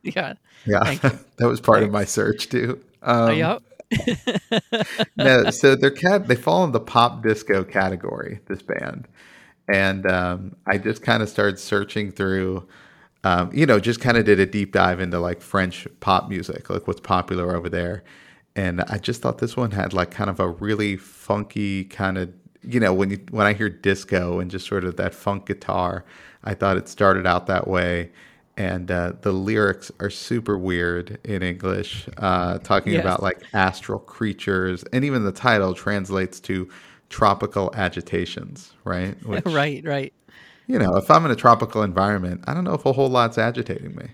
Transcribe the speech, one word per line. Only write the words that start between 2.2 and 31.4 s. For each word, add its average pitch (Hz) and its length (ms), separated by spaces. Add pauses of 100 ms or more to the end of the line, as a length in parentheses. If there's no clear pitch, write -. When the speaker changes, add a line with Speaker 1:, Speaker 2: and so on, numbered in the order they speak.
Speaker 2:
too. 120 300 (220)
Speaker 1:
Uh, 117 300
Speaker 2:
Um, 110 60
Speaker 1:
yep. 170 260 (280)
<laughs> 220 1300
Speaker 2:
no, 127 320
so 135 260
they're 135 160
cat-, 180 380
they 123 60
fall 170 280
in 156 80
the 117 80
pop 120 440
disco 104 420
category, - 840
this 95 140
band. - 440 (600)
And, 98 420
um, 90 460 (100)
I 98 120
just 107 260
kinda 113 240
started 101 320
searching 101 520
through, 95 540 (600)
um, 90 280
you 131 120
know, 110 160
just 117 180
kinda 117 240
did 101 160
a 95 60
deep 98 260
dive 92 300
into, 87 180
like, 87 220
French 92 460 (120)
pop 92 300
music, 90 400
like, 92 180
what's 95 140
popular 90 520
over 87 140
there. 87 360 (520)
And 90 320
I 104 100
just 120 240
thought 120 180
this 120 180
one 120 140
had, 98 220
like, 90 180
kind 98 180
of 95 100
a 92 100
really 101 460
funky 101 880
kinda, 95 440 (340)
you 123 160
know, 95 140
when 95 180
you, 98 80 (120)
when 107 160
I 104 60
hear 104 160
disco 90 680
and 90 120
just 92 160
sort 98 180
of 87 120
that 90 160
funk 101 340
guitar, 92 580 (400)
I 104 80
thought 98 240
it - 100
started 92 400
out 90 200
that 90 200
way. 87 440 (460)
And, 92 340
uh, 87 300
the 101 100
lyrics 98 580 (120)
are 101 80
super 110 480
weird 87 680
in 101 180